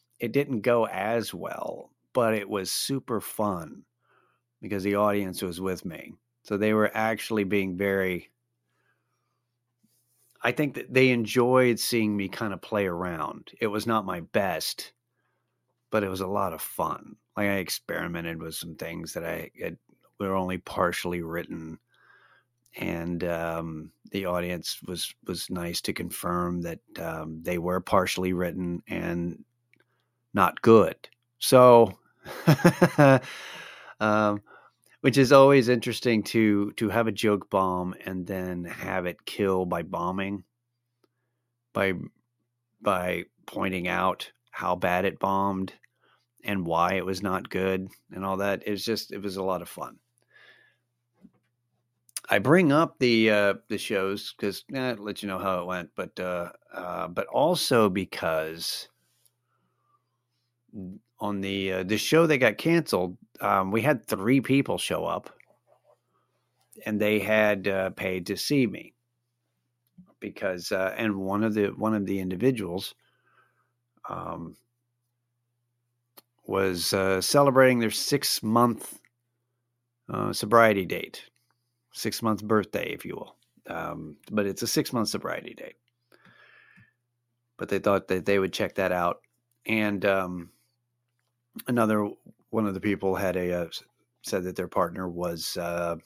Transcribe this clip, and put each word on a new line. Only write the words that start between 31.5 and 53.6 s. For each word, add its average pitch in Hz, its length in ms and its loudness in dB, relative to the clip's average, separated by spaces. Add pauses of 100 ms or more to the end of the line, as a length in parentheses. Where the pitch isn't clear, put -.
<laughs> 147 760 6 (800)
um, 107 420 2 (580)
which 135 180 4
is 131 140 8
always 135 360 10
interesting 117 540 2
to, 104 500 2
to 110 160 -2
have 113 200 2
a 107 40 -4
joke 104 380 0
bomb 92 440 0 (120)
and 92 200 -6
then 90 380 -6
have 92 420 -6
it - 200 -8
kill 95 400 0
by 87 160 -2
bombing, 92 600 -6 (1300)
by, 98 220 0 (840)
by 90 440 -2 (220)
pointing 92 420 -4
out 92 420 -2 (200)
how 90 260 -2
bad 90 280 0
it 95 140 -2
bombed 98 560 0 (720)
and 98 220 -2
why 85 280 2
it 92 120 -2
was 95 160 -4
not 92 280 -4
good 95 380 -2 (240)
and 95 120 -8
all 95 140 -2
that. 98 280 -2
It 107 40 -4
was 101 140 -4
just, 107 280 -4
it 101 100 -10
was 98 140 -6
a 95 60 -4
lot 92 200 -2
of 85 60 -14
fun. - 300 -12 (2250)
I 107 80 2
bring 147 340 6
up 156 260 2
the, 113 320 6
uh, 101 240 4 (140)